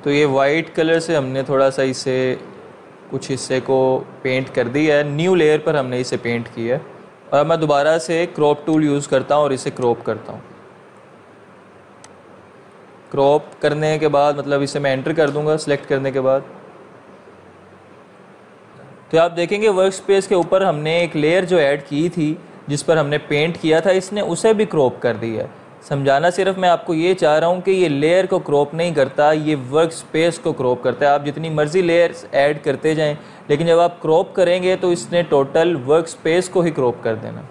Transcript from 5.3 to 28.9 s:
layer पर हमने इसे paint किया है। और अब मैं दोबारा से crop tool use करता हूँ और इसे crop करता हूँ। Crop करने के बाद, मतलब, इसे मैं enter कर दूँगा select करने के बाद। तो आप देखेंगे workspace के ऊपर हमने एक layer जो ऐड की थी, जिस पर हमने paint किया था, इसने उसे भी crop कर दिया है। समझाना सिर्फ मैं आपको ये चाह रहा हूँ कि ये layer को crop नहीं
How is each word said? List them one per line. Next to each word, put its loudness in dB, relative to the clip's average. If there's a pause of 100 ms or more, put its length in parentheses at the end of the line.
layer 4
पर 0
हमने -4
इसे -4
paint -4
किया -4
है। -6 (500)
और 4
अब 2
मैं 0
दोबारा 2
से -2
crop 0
tool 2
use 0
करता 0
हूँ 4
और 0
इसे -4
crop -2
करता -8
हूँ। -16 (2750)
Crop 2 (180)
करने -2
के 0
बाद, 2
मतलब, -2
इसे -4
मैं 0
enter -4
कर 2
दूँगा -2
select -4
करने -2
के -2
बाद। 0 (2750)
तो 4
आप 4
देखेंगे 0
workspace 2
के 0
ऊपर 2
हमने 0
एक -4
layer 2
जो 2
ऐड 2
की -2
थी, -2 (300)
जिस -4
पर 2
हमने 0
paint -2
किया 2
था, 0
इसने -2
उसे 0
भी 0
crop 0
कर -2
दिया -6
है। -12 (260)
समझाना 2
सिर्फ -2
मैं 2
आपको 0
ये 2
चाह 2
रहा 2
हूँ 0
कि -2
ये 2
layer 2
को 0
crop 0
नहीं -2